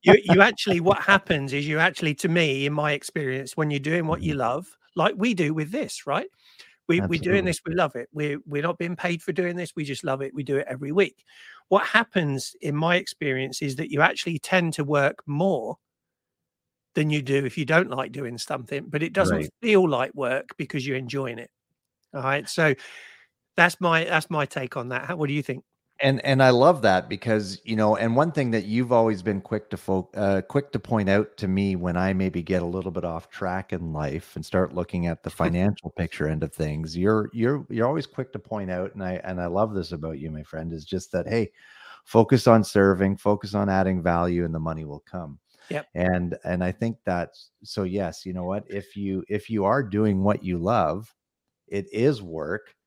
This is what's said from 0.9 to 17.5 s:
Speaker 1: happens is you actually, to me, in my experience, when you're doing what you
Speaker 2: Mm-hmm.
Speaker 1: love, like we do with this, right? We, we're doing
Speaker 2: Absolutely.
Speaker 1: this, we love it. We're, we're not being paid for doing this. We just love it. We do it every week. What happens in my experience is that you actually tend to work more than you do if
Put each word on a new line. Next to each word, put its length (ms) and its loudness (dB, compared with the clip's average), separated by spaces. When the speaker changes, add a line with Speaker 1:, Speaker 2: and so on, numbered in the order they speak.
Speaker 1:
happens 500 2
is 140 -2
you 120 -2
actually, 380 2
to 120 -2
me, 380 2
in 60 0
my 200 0
experience, 640 -4
when 140 0
you're 100 -2
doing 260 -2
what 160 -2
you 100 -2
Speaker 2:
Mm-hmm. 80 -4
Speaker 1:
love, 380 -4
like 220 2
we 180 0
do 180 0
with 180 -4
this, 360 -8
right? 220 -2
We, 120 4
we're 180 0
doing 280 0
Speaker 2:
Absolutely. 40 0
Speaker 1:
this, 160 -4
we 80 -6
love 220 0
it. 160 -8
We're, 340 -4
we're 160 -4
not 160 -4
being 180 -6
paid 260 -4
for 100 -6
doing 240 -2
this. 180 -8
We 100 -6
just 200 -8
love 180 -2
it. 120 -8
We 100 -6
do 120 -2
it 120 -2
every 240 -8
week. 320 0
What 160 4
happens 760 0
in 140 -2
my 200 2
experience 640 -4
is 160 -4
that 140 -8
you 120 2
actually 360 0
tend 360 0
to 100 -4
work 420 0
more 520 -2
than 160 2
you 120 0
do 220 0
if 140 -4